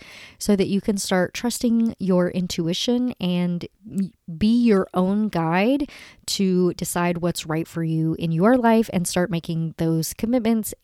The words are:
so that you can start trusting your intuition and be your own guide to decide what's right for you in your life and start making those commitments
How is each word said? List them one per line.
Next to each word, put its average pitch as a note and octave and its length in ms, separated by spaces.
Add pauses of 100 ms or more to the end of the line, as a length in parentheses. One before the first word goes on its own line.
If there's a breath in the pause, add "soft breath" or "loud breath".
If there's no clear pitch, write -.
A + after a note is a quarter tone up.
(360 loud breath)
so - 200
that F#3 100
you G3 140
can G3+ 180
start F3+ 340
trusting A#3 680
your F3+ 280
intuition F#3 920
and F3 480 (680)
be A3+ 280
your G3 300
own G3 340
guide F#3+ 600 (380 loud breath)
to F3+ 480
decide F3 440
what's E3+ 280
right D#3+ 220
for E3 160
you D#3+ 340
in E3 140
your G3 240
life A3+ 360
and F3 140
start F3+ 240
making E3 460
those E3 360
commitments A3+ 720